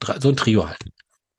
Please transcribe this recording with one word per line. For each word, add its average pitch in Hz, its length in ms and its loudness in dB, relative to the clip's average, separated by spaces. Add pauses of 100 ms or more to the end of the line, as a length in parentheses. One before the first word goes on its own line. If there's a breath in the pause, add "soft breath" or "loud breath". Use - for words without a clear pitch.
(200)
so 135 100 4
ein 139 60 2
Trio 107 320 2
halt. 82 120 -12 (580)